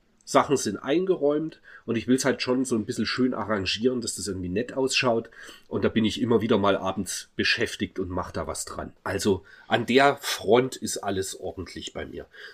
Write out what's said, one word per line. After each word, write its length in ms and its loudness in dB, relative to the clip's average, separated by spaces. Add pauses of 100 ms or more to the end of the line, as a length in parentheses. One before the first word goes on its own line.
(260)
Sachen 320 4
sind 200 -4
eingeräumt 800 0 (260)
und 120 -2
ich 100 -2
will's 180 4
halt 160 2
schon 240 0
so 100 0
ein 100 0
bisschen 200 -2
schön 280 0
arrangieren, 680 0
dass 140 -6
das 120 -8
irgendwie 220 -6
nett 240 -2
ausschaut. 560 0 (380)
Und 160 -2
da 60 2
bin 160 2
ich 160 0
immer 200 4
wieder 160 4
mal 200 4
abends 580 -6
beschäftigt 640 -2
und 100 -4
mach 220 -4
da 160 -6
was 180 -8
dran. 260 -10 (120)
Also 400 0 (240)
an 180 2
der 360 6
Front 560 2
ist 200 -6
alles 420 -4
ordentlich 540 -10
bei 120 -8
mir. 200 -12 (280)